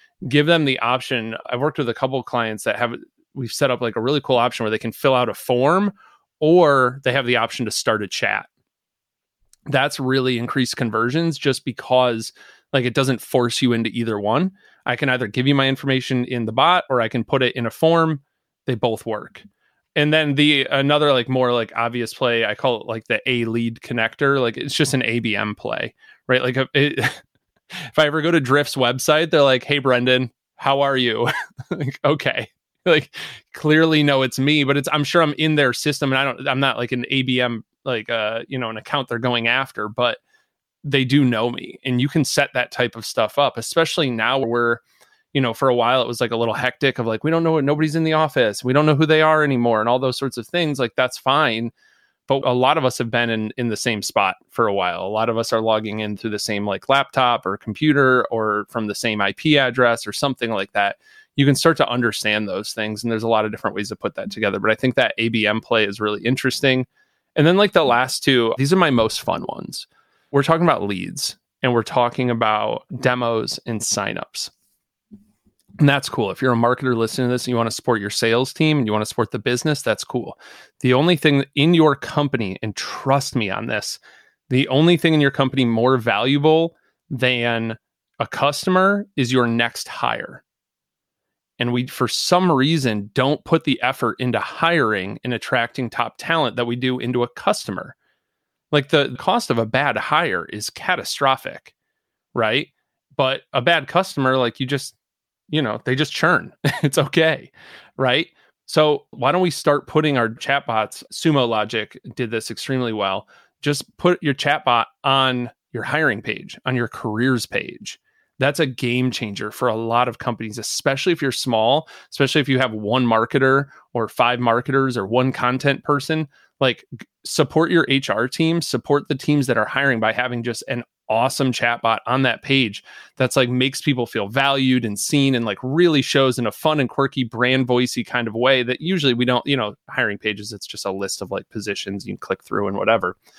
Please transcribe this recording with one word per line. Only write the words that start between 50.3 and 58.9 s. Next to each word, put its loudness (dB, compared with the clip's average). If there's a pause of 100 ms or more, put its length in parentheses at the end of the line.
of -10
things. -2
Like, -2
that's -2
fine. 0 (560)
But 0
a 4
lot 4
of 2
us 0
have -4
been 0
in, -4
in -2
the -4
same -2
spot 0 (120)
for 0
a 0
while. -2
A -6
lot 0
of -2
us -2
are 0
logging 0
in -4
through -6
the -6
same, -4
like, -4
laptop 2
or -2
computer 2
or -2
from -4
the -6